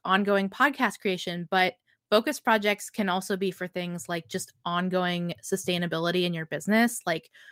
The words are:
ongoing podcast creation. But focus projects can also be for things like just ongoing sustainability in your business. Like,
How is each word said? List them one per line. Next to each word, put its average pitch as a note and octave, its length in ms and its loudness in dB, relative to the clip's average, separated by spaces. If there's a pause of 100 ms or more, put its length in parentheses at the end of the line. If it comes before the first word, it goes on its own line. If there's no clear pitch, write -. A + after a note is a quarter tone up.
ongoing G3 460 2
podcast B3+ 500 0
creation. F3 520 -4
But F#3 240 4 (340)
focus A3+ 300 2
projects G#3 500 0
can G3+ 200 -2
also F#3+ 280 -2
be F#3 140 -2
for F3+ 160 -8
things F3 420 -8
like E3+ 180 -6
just - 240 -6 (140)
ongoing F3 800 0
sustainability F3 840 -2
in F3 80 0
your D#3+ 140 -6
business. A3+ 580 0
Like, E3 240 -4 (220)